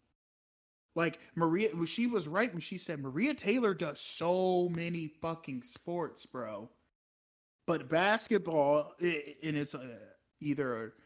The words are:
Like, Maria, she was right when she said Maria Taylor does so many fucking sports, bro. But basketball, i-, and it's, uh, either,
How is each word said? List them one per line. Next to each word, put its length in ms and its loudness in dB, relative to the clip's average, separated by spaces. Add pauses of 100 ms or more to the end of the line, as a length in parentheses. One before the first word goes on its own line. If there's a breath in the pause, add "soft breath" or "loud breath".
(960)
Like, 220 2 (160 loud breath)
Maria, 360 4 (160)
she 200 0
was 220 0
right 240 0
when 80 -6
she 180 -6
said 220 -4
Maria 340 0
Taylor 400 2
does 260 -4
so 680 2
many 400 -4
fucking 560 -6
sports, 600 -6
bro. 460 -8 (960)
But 220 -2
basketball, 1120 4
i-, 400 -2
and 140 -2
it's, 180 -2
uh, 140 -12 (520)
either, 540 -2 (120)